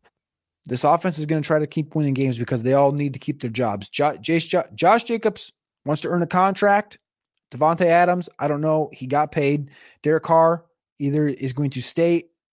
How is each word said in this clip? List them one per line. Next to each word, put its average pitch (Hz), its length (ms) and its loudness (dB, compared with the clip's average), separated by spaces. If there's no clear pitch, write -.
This 127 220 -2
offense 165 340 2
is 151 60 -6
gonna 156 160 -2
try 156 180 0
to 151 80 -4
keep 156 260 -6
winning 143 200 0
games 127 260 -2
because 117 240 -4
they 127 100 0
all 139 200 4
need 143 220 -4
to 135 40 -14
keep 147 220 -8
their 123 80 -6
jobs. 107 400 -4
Jo-, 143 280 -2
Jace 160 300 -2
Jo-, 175 160 0
Josh 202 300 2
Jacobs 220 480 -6
wants 147 200 -4
to 160 40 -4
earn 175 160 0
a - 40 -4
contract. 196 720 0
Davante 160 360 0
Adams, 175 420 4
I 147 100 0
don't 147 100 -2
know. 156 320 0
He - 160 -12
got 147 240 0
paid. 143 400 -2
Derek 156 200 2
Carr 165 420 4
either 143 300 0
is 131 240 -6
going 139 180 -2
to 127 100 -8
stay 170 440 0